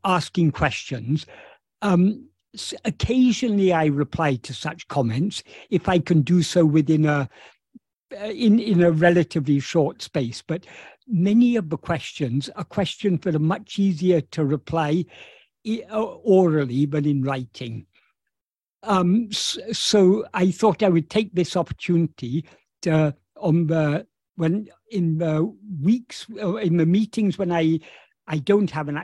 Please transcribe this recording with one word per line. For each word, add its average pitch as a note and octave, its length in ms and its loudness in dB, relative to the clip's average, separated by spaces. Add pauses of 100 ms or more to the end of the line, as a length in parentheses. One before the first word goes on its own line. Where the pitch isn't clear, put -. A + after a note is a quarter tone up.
asking F3 480 0
questions. C#3 760 -4 (560)
Um, F#3+ 460 2 (260)
s-, - 200 -12 (100)
occasionally A3+ 880 2
I D#3+ 140 2
reply C#3+ 500 0
to - 180 -12
such - 360 -10
comments C3+ 540 -2 (260)
if - 180 0
I F#3 120 2
can D#3 240 2
do F3 200 2
so F3 220 2
within D3+ 400 2
a, C#3+ 240 0 (880)
uh, G3+ 60 -10
in, A#3 340 2
in F3 240 2
a E3+ 80 6
relatively D#3+ 680 2
short - 400 -2
space, A#2+ 440 -6
but E3 200 -8 (420)
many A3+ 480 2
of F#3 140 -4
the C#3+ 80 -4
questions C#3 760 -4
are G3+ 80 -10
questions F#3+ 580 -4
that F3+ 120 -2
are D#3 60 0
much F3+ 400 -4
easier F3+ 420 2
to - 220 -4
reply D3+ 600 -2 (600)
i-, A3 240 -6
uh, A3 140 -2
orally D#3 840 2
than D3 200 -2
in C#3+ 180 0
writing. B2+ 600 -8 (1000)
Um, G3+ 480 2
s-, - 260 -6 (140)
so G3+ 640 2
I F#3 180 2
thought G#3+ 320 0
I G3+ 60 4
would E3+ 200 2
take G#3+ 240 -4
this F3 220 -2
opportunity E3 920 -2 (360)
to, D#3 340 0 (220)
on E3 300 0
the, D#3 380 0 (300)
when, F3 340 -2 (220)
in E3+ 260 0
the D#3+ 340 -2 (300)
weeks, A#3 440 -2 (160)
uh, G3 140 -4
in F#3 220 0
the E3 80 4
meetings G3+ 520 0
when F3+ 140 -2
I, E3 280 0 (480)
I D#3 100 -4
don't G3+ 340 2
have D3+ 160 -6
an, D3 160 -6